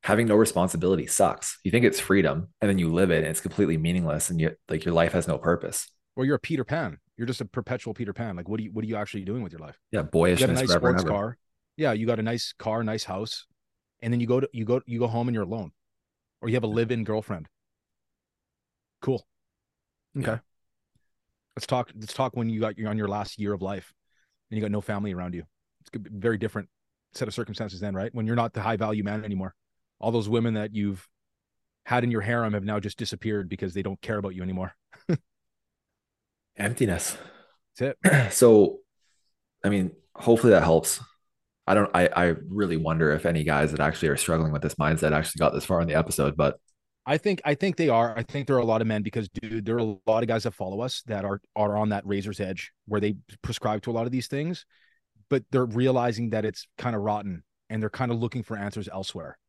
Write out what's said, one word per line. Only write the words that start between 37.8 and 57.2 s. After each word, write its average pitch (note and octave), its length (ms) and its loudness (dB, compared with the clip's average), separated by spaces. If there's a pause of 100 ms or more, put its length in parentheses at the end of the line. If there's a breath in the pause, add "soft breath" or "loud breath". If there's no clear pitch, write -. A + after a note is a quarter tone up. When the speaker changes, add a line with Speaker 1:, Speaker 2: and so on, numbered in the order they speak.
Speaker 2:
it. C#3 280 6
Speaker 1:
<clears throat> - 20 -8
So, A2 460 8 (840)
I G2 60 4
mean, F#2+ 220 0 (240)
hopefully A#2 380 6
that E2+ 100 8
helps. E2 360 4 (640)
I - 80 2
don't, G#2 200 4
I, F2+ 140 6
I F2 160 2 (240)
really F2+ 300 -2
wonder D#2+ 340 2
if D2+ 140 0
any E2 180 2
guys D2 280 2
that D2+ 80 -4
actually D#2 300 0
are C#2+ 80 0
struggling D#2+ 360 0
with C#2+ 80 -2
this D2+ 140 -4
mindset D#2 360 2
actually D#2 280 -2
got D#2 140 4
this - 120 -4
far F2 160 0
in E2+ 60 0
the D#2 80 -2
episode, D2 420 0
but D2 200 2 (480)
Speaker 2:
I C#3+ 120 0
think, F#3+ 280 -2
I D3 100 2
think F#3+ 220 -2
they E3 120 2
are. A2+ 280 4
I A2+ 60 -4
think C#3+ 240 -6
there C3+ 80 2
are B2+ 40 6
a A#2 60 2
lot A2+ 160 2
of A2 60 2
men G#2+ 140 0
because, G#2 280 -4
dude, A2 360 -8
there A2+ 100 0
are A#2+ 40 0
a G#2+ 260 -2
lot A2+ 180 4
of A2+ 40 -2
guys A2+ 160 0
that A#2 100 -4
follow G2 280 -8
us B2+ 260 -6
that G2+ 180 -6
are, G2 160 -4 (140)
are G#2 220 2
on G#2+ 120 2
that G2+ 160 -2
razor's G2 340 -4
edge F#2+ 320 -6 (140)
where G#2 160 -2
they G#2 140 0 (260)
prescribe A2+ 420 -2
to A#2+ 80 -4
a - 20 -2
lot A#2 120 0
of B2 60 -4
these B2+ 160 -2
things, D#3 380 -6 (640)
but C3+ 220 2
they're C3 140 4
realizing A#2+ 680 2
that A2 140 0
it's - 220 -6 (100)
kinda A#2 220 -2
rotten G2+ 440 -4 (260)